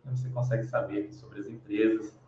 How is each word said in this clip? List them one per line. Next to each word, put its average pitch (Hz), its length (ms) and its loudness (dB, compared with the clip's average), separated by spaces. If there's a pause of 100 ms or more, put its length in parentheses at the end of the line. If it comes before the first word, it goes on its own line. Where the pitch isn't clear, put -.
Então, - 160 -4
você - 140 -2
consegue 117 340 0
saber 104 480 -2
sobre - 280 -16
as 101 60 -8
empresas. 110 800 2